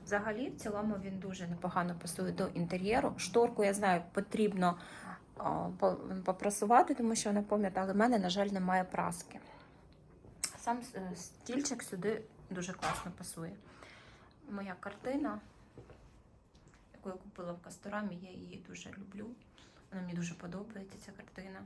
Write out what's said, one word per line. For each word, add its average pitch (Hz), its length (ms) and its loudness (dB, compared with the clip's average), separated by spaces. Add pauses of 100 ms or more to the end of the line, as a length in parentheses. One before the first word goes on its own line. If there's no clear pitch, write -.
Взагалі, 214 460 0
в - 60 -10
цілому 208 380 -2 (100)
він 190 140 -6
дуже 185 300 -6
непогано 175 540 0
пасує 180 300 -2
до 185 140 2
інтер'єру. 185 720 2
Шторку, 233 480 4
я 196 100 4
знаю, 190 280 4 (100)
потрібно, 190 640 4 (580)
а, 170 320 0 (100)
по-, 185 180 6 (280)
попрасувати, 208 720 6
тому 226 200 2
що 220 160 0
вона 208 120 4
пом'ята, 202 380 2
але 190 120 0
в 202 40 4
мене, 226 220 8
на 185 120 2
жаль, 202 180 4
немає 185 360 4
праски. 175 540 -4 (1200)
Сам 240 220 0
с-, - 160 -10
е, 180 180 -6
стільчик - 680 -4
сюди 202 400 -2 (280)
дуже 180 220 -4
класно 160 460 -4
пасує. 170 340 -8 (960)
Моя 196 300 -6
картина, 214 600 -4 (1500)
яку - 140 -12
я 185 60 -6
купила 175 380 -10
в 175 120 -10
Касторамі, 202 580 -6
я 185 80 -14
її 180 380 -14
дуже 175 220 -12
люблю. 196 360 -12 (640)
Вона 185 120 -6
мені 175 120 -6
дуже 170 200 -4
подобається, 196 720 -10
ця 196 60 -14
картина. 190 540 -14